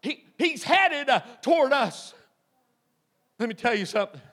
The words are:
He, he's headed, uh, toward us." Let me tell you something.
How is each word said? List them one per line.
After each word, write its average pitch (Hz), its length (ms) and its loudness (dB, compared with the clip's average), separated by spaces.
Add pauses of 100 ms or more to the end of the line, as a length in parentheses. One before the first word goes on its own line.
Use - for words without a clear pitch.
He, 285 200 -8 (140)
he's 320 260 -2
headed, 339 460 2
uh, 233 120 4 (200)
toward 294 320 4
us." 247 400 -2 (1300)
Let 233 100 -4
me 220 60 -8
tell 233 200 -2
you 202 120 -2
something. 196 340 -4 (120)